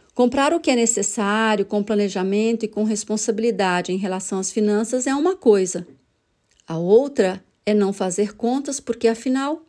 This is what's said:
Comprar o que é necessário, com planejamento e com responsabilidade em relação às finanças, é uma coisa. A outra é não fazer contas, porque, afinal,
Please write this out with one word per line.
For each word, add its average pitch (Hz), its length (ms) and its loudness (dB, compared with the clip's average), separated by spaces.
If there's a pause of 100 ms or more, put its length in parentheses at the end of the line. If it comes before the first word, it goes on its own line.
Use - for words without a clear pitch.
(160)
Comprar 269 380 2
o 330 80 0
que 302 100 0
é 254 60 4
necessário, 214 880 0
com 208 180 -2
planejamento 208 800 0
e 208 60 -2
com 214 160 -2
responsabilidade 208 1080 0
em 185 60 -2
relação 190 420 -4
às 185 100 -4
finanças, 220 580 0
é 269 60 0
uma 330 220 0
coisa. 190 500 2 (800)
A 165 120 -6
outra 196 640 2 (220)
é 214 80 0
não 202 180 2
fazer 202 420 -4
contas, 269 460 -4
porque, 233 300 0
afinal, 269 600 -2